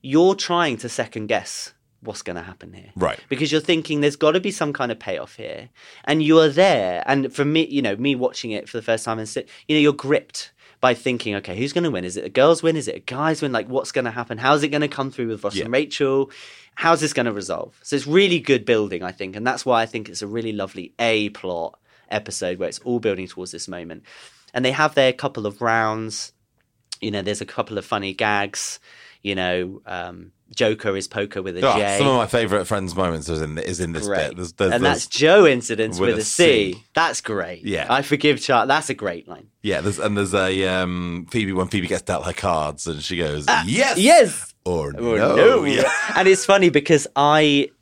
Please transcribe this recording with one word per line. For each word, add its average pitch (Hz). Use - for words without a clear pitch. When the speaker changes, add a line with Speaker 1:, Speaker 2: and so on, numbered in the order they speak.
Speaker 1:
you're 165
trying 170
to 117
second 110
guess -
what's 107
gonna 87
happen 90
here? 95
Speaker 2:
Right. -
Speaker 1:
Because 143
you're 156
thinking 156
there's 143
gotta 160
be 196
some 151
kind 120
of 110
payoff -
here. -
And 151
you 160
are 156
there. 139
And 135
for 143
me, 156
you 139
know, 104
me 135
watching 123
it -
for 120
the 110
first 113
time 113
and 110
sit, -
you 151
know, 151
you're 147
gripped -
by 127
thinking, 117
"Okay, 98
who's 139
gonna 170
win? 90
Is 90
it -
a 95
girls' 156
win? 165
Is 131
it -
a 95
guys' 151
win? 139
Like, 110
what's 127
gonna 123
happen? 117
How's 139
it 156
gonna 147
come 135
through 120
with 107
Ross 98
Speaker 2:
Yeah. 92
Speaker 1:
and 117
Rachel? 139
How's 165
this 151
gonna 120
resolve?" -
So -
it's 131
really 175
good 120
building, 101
I 90
think. 95
And 113
that's -
why 120
I 113
think 110
it's -
a 104
really 113
lovely 98
A-plot 104
episode 104
where 87
it's -
all 120
building 95
towards 90
this 87
moment. 85
And 127
they 131
have 151
their 131
couple 123
of 101
rounds. 110
You 107
know, 101
there's 101
a 98
couple 113
of 95
funny 98
gags. 101
You 98
know, 90
um, 90
Joker 107
is 98
poker 101
with 92
a 131
Speaker 2:
Oh, 113
Speaker 1:
J. 101
Speaker 2:
some 139
of 135
my 110
favourite 104
Friends 95
moments 82
is 78
in, 76
is 87
in 82
this 104
Speaker 1:
Great. 92
Speaker 2:
bit. -
There's, 87
there's, 95
Speaker 1:
And 120
Speaker 2:
there's 135
Speaker 1:
that's -
Joe 165
incidents 113
Speaker 2:
with 98
Speaker 1:
with 110
Speaker 2:
a -
Speaker 1:
a 107
C. 113
Speaker 2:
C. -
Speaker 1:
That's 156
great. 90
Speaker 2:
Yeah. 92
Speaker 1:
I 135
forgive 147
Char-, 123
that's 147
a -
great 90
line. -
Speaker 2:
Yeah, 95
there's, 98
and 104
there's 98
a, 95
um, 90
Phoebe, 104
when 92
Phoebe 92
gets 90
dealt 82
her 87
cards 76
and 76
she 87
goes, 76
Speaker 1:
Ah, -
Speaker 2:
"Yes!" 233
Speaker 1:
yes! 240
Speaker 2:
Or 80
Speaker 1:
Or 117
Speaker 2:
"No." 120
Speaker 1:
no. 233
Speaker 2:
Yeah. -
Speaker 1:
And 185
it's 190
funny 190
because 143
I 147